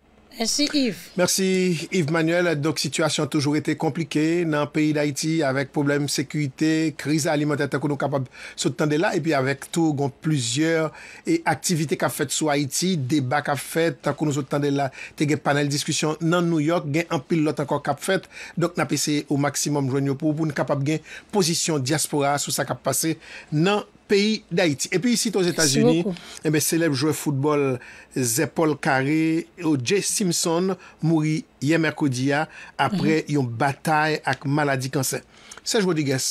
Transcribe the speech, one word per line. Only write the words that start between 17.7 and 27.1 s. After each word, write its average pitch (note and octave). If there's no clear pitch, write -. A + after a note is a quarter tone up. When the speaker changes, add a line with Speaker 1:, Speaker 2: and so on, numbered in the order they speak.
Speaker 2:
qu'a C#3+
fait. F#3
Donc E3
n'a D#3
essayé D3
au C#3+
maximum C#3+
joindre C#3
pour, D3+
pour D#3+
nous D3+
capables C#3+
de D3+
position E3+
diaspora C#3+
sur -
ça D3
qu'a C#3+
passé D3+
dans G3
pays G#3
d'Haïti. E3+
Et F3+
puis A#3+
ici A3+
aux G3+
Speaker 1:
Merci F3
Speaker 2:
États-Unis, E3
Speaker 1:
beaucoup. F#3+
Speaker 2:
eh D#3+
ben, D#3
célèbre E3
joueur C#3+